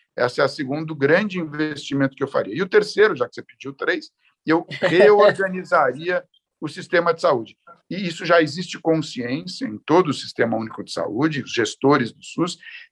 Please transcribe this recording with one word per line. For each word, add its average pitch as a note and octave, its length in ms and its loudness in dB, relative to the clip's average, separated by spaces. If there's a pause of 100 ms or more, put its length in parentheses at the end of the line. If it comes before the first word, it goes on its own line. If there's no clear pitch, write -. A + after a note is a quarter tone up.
(160)
Esse B2 240 0
é C#3+ 40 4
o C3+ 40 4
segundo D#3 460 -6
grande F3+ 440 2
investimento D3 760 -4
que C#3 60 -8
eu C3+ 60 0
faria. A2+ 260 -4
E E3 80 -2
o F#3+ 60 -6
terceiro, G#3 480 2
já B2 120 -2
que - 60 -20
você - 80 -14
pediu - 320 -16
três, E3 360 -4 (360)
eu E3 220 0
<laughs> - 120 -12
reorganizaria F3+ 1400 4 (360)
o D#3 80 -6
sistema E3+ 440 0
de E3 80 -6
saúde. B2+ 380 0 (320)
E F#3+ 160 -6
isso E3 180 -8
já E3+ 160 6
existe D#3+ 400 -2
consciência D#3+ 840 -4
em G#2+ 100 -8
todo E3 320 2
o C3+ 60 -2
Sistema A#2 420 -4
Único A2 260 -8
de - 80 -16
Saúde, B2 520 -2
os - 100 -12
gestores B2 600 0
do - 120 -20
sus, F3 320 -6 (360)